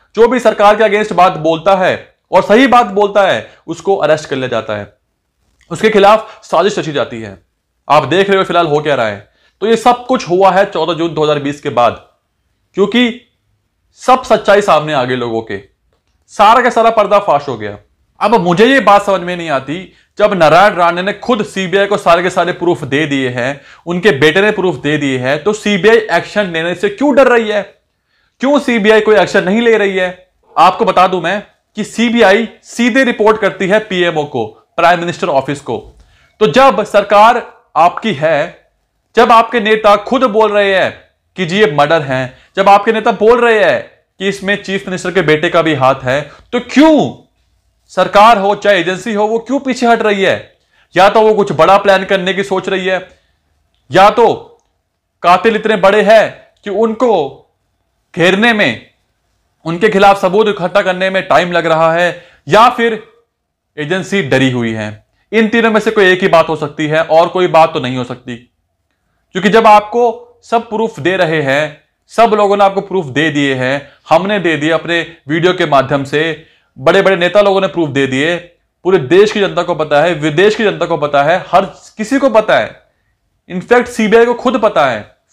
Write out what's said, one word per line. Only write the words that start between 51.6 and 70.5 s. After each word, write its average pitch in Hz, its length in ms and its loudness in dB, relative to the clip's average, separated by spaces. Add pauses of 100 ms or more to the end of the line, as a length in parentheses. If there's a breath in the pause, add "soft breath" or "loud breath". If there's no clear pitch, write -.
प्लान 196 280 2
करने 190 280 -2
की 190 100 -4
सोच 190 260 -6
रही 185 160 -2
है, 180 240 -4 (800)
या 185 180 6
तो 208 480 0 (640)
कातिल 185 340 2
इतने 214 200 -2
बड़े 196 260 2
हैं 196 460 2 (160)
कि 208 60 -10
उनको 214 680 -2 (800)
घेरने 190 380 2
में, 156 360 -4 (760)
उनके 175 240 0
खिलाफ 196 320 2
सबूत 196 260 0
इकट्ठा 185 340 -2
करने 185 280 -2
में 190 180 -4
टाइम 170 240 2
लग 170 140 -2
रहा 160 280 2
है, 170 300 -2 (260 loud breath)
या 220 200 6
फिर 233 340 -4 (720)
एजेंसी 180 460 -4
डरी 131 280 0
हुई 120 200 -4
है। 107 340 -10 (260)
इन 220 160 2
तीनों 226 240 0
में 214 80 0
से 220 120 -4
कोई 214 140 2
एक 185 160 2
ही 196 60 0
बात 160 220 2
हो 160 60 -4
सकती 151 320 -6
है 156 160 -2
और 165 240 2
कोई 180 200 -2
बात 160 260 2
तो 156 60 -4
नहीं 131 180 -6
हो 127 60 -6
सकती, 123 320 -14 (960)
क्योंकि 190 180 -2
जब 226 180 4
आपको 220 600 2 (160)
सब 226 260 -4